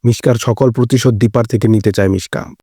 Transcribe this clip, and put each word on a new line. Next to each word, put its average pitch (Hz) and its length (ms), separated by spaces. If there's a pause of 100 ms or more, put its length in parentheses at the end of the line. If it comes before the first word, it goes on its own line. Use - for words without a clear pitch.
মিশকার 117 320
সকল 123 340
প্রতিশোধ 123 440
দীপার 113 320
থেকে 113 220
নিতে 107 240
চায় 98 180
মিশকা। - 320 (200)